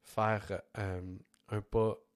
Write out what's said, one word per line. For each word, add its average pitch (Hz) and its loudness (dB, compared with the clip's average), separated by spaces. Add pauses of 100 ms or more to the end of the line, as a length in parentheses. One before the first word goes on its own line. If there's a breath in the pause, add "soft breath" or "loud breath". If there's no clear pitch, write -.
faire, 107 0 (160)
euh, 95 -2 (480)
un 107 0
pas 110 0 (180)